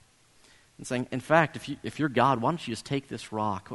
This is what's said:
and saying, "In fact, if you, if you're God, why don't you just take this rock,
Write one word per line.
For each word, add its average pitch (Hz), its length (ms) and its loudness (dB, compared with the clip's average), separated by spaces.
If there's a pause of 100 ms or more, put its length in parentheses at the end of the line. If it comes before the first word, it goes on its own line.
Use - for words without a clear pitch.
(760)
and - 80 -14
saying, 123 260 -2
"In 131 100 -4
fact, 160 340 4
if - 120 -10
you, 139 140 -6
if - 160 -8
you're 151 100 0
God, 123 320 4
why 123 120 2
don't 170 160 -6
you 120 40 -4
just - 140 -8
take 139 220 -4
this - 240 -10
rock, 107 440 -2